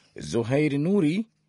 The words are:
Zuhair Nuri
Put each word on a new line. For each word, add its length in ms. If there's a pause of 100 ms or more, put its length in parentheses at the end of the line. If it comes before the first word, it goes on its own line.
(180)
Zuhair 600
Nuri 480 (220)